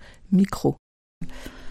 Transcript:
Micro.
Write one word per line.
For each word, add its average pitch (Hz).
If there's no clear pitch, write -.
Micro. 185